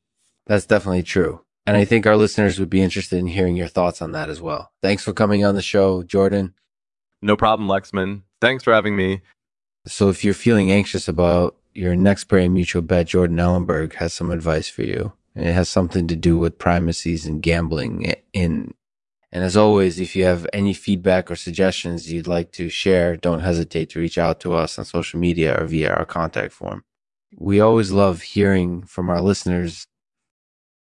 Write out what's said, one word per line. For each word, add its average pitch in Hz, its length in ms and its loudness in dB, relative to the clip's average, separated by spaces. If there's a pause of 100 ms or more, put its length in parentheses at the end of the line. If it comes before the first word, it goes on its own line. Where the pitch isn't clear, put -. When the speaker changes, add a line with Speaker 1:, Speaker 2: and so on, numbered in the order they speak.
(460)
Speaker 1:
That's 104 200 0
definitely 92 380 0
true. 85 420 -2 (200)
And 104 120 2
I 104 80 4
think 107 220 2
our 107 100 6
listeners 101 420 2
would 90 100 -2
be 92 120 2
interested 92 380 -2
in 90 80 -2
hearing 87 280 0
your 90 120 -4
thoughts 90 340 -2
on 80 120 -8
that 76 160 -6
as 78 120 -12
well. 78 300 -10 (100)
Thanks 98 220 0
for 104 100 -6
coming 104 320 2
on 101 100 2
the 98 60 -2
show, 95 420 2
Jordan. 98 500 0 (680)
Speaker 2:
No 104 160 2
problem, 107 320 2
Lexman. 98 540 -4 (180)
Thanks 127 220 0
for 120 100 4
having 104 220 2
me. 95 260 0 (640)
Speaker 1:
So - 240 2
if 92 140 -2
you're 101 100 2
feeling 104 380 2
anxious 98 360 0
about 87 480 2 (180)
your 90 220 -2
next 98 300 2
pari 92 220 2
mutuel 90 400 0
bet, 87 200 2
Jordan 87 300 0
Ellenberg 87 580 0
has 82 180 -4
some 87 180 -6
advice 80 380 -2
for - 140 -8
you. - 300 -6 (220)
And 82 120 -4
it 85 60 0
has 87 160 2
something 90 380 0
to 85 80 -2
do 82 220 2
with 85 200 -2
primacies 85 680 -2
and 78 160 -6
gambling 82 680 -2
i-, - 60 -2 (180)
in. 82 400 -2 (580)
And 90 120 -4
as 92 120 -2
always, 101 440 4
if 90 160 -8
you 92 100 2
have 87 260 2
any 101 220 0
feedback 92 560 0
or 87 60 -8
suggestions 85 760 -4
you'd 82 160 -8
like 85 260 -4
to 85 140 -8
share, 87 480 0
don't 85 260 -2
hesitate 82 500 -2
to - 80 -8
reach 82 180 -4
out 82 220 -2
to 90 140 -4
us 82 260 -2
on - 60 -10
social 85 340 -6
media 85 420 0
or 80 40 -4
via 80 280 -2
our 80 120 -2
contact 82 460 -6
form. 50 320 -12 (540)
We 98 220 2
always 110 320 4
love 95 320 2
hearing 92 600 0
from 90 260 -8
our 87 120 0
listeners. 90 640 -2 (1000)